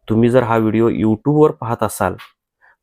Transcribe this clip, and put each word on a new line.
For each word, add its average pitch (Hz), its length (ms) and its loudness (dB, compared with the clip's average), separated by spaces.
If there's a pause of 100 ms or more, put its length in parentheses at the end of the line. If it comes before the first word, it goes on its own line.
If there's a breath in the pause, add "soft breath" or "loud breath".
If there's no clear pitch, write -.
तुम्ही 113 200 2
जर 123 140 4
हा 113 140 -2
व्हिडिओ 110 340 0
YouTube-वर 139 600 0
पाहत 117 320 -8
असाल, 101 320 -4 (680 soft breath)